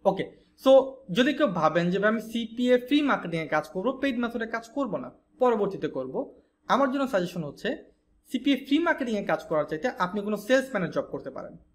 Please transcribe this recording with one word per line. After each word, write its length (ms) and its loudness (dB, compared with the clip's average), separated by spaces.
Okay, 280 0
so 300 8
যদি 220 4
কেউ 120 2
ভাবেন 440 2
যে 80 0
"ভাই 100 2
আমি 120 0
সিপিএ 580 0
free 240 2
মার্কেটিংয়ে 440 -2
কাজ 220 0
করবো, 240 -4
paid 260 -2
মেথডে 280 -4
কাজ 220 -8
করবো 280 -4
না, 140 -8
পরবর্তীতে 500 0
করবো", 540 -8
আমার 240 2
জন্য 160 -2
সাজেশন 360 -2
হচ্ছে 320 -6
সিপিএ 320 0
free 140 2
মার্কেটিংয়ে 440 0
কাজ 220 -2
করার 200 0
চাইতে 240 -4
আপনি 320 -4
কোনো 160 -4
সেলসম্যানের 540 2
job 120 -2
করতে 280 -10
পারেন। 260 -14